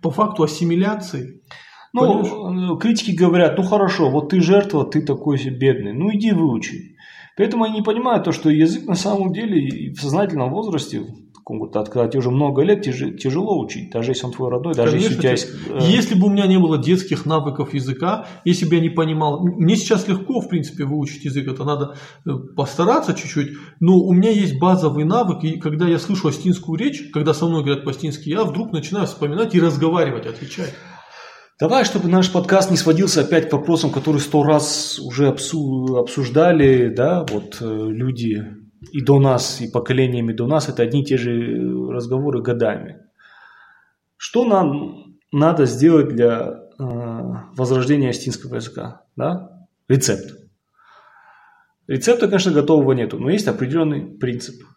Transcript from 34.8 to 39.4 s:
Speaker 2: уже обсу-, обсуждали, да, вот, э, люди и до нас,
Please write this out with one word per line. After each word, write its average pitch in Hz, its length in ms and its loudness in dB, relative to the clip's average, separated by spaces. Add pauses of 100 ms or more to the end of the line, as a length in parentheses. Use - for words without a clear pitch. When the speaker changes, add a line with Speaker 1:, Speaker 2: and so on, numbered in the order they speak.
Speaker 2:
уже 131 300 0
обсу-, 131 720 -2
обсуждали, 131 880 4
да, 147 420 0
вот, - 300 -6
э, 110 300 -4
люди 117 540 -4 (460)
и 143 100 -6
до 139 200 4
нас, 131 400 0